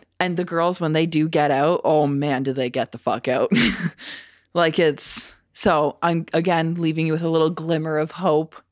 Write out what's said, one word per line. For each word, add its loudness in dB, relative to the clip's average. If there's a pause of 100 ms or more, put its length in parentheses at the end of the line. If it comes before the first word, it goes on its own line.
(200)
And 0
the -2
girls, 0
when 0
they 2
do 0
get 2
out, 2
oh 2
man, -2
do -2
they -4
get -4
the -14
fuck -4
out. 0
<laughs> 4 (920)
Like, 2
it's, -2 (180)
so 2
I'm, 0
again, 0
leaving -2
you 0
with -4
a -2
little 2
glimmer -2
of -2
hope. 0 (160)